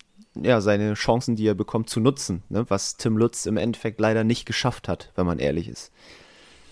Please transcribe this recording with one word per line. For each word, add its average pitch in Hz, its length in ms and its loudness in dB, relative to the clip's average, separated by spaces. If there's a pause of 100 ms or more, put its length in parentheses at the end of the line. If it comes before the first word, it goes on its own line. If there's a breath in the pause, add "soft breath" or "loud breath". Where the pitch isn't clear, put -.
(340)
ja, 113 260 2
seine 104 340 2
Chancen, 117 420 0
die 107 100 0
er 104 80 4
bekommt, 110 360 -4
zu 117 100 -2
nutzen, 117 480 0
ne? 113 200 -2
Was - 280 -2
Tim 110 220 0
Lutz - 280 2
im 107 120 0
Endeffekt 113 420 -4
leider 110 240 4
nicht 117 220 0
geschafft - 420 -4
hat, - 260 -6
wenn 92 120 0
man 85 120 0
ehrlich 71 300 0
ist. - 240 -16 (800 loud breath)